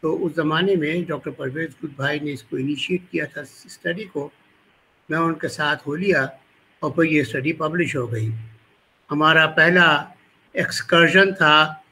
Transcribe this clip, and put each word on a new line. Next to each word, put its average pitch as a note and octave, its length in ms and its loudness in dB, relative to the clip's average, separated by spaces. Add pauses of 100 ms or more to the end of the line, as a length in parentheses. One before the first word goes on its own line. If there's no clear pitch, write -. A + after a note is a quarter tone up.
तो D#3+ 100 -2
उस E3 220 -4
ज़माने E3 420 0
में D#3+ 300 -2
डॉक्टर D3+ 240 -8
परवेज C#3+ 520 -8
हुद C#3+ 160 -12
भाई C#3+ 220 -4
ने D3 120 -8
इसको C#3+ 260 -10
initiate D3 540 -4
किया D#3 140 -4
था D3 160 -14
स्टडी - 600 -10
को, D3+ 280 -10 (800)
मैं D#3 80 -2
उनके E3 300 -2
साथ D3+ 280 -2
हो C#3+ 180 -10
लिया D#3+ 460 -2 (420)
और D3+ 80 -4
फिर E3 140 2
ये D3+ 200 0
study C#3 280 -6
publish D#3+ 440 -4
हो B2 100 -4
गई। A2 260 -4 (760)
हमारा D#3 360 4
पहला E3 680 4 (440)
excursion F#3 760 4
था D#3 600 2